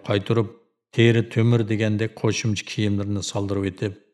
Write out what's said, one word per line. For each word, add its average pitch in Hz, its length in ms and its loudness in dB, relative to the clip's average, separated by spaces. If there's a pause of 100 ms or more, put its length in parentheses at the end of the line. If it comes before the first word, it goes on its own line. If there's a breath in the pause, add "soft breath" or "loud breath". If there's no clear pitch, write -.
qaytarib, 107 440 0 (460)
teri, 117 360 6
to'mir 117 340 4
degandek 107 500 0
qo'shimcha 107 540 -2
kiyimlarini 101 540 -2
soldirib 101 440 -4
o'tib, 98 260 -4 (220)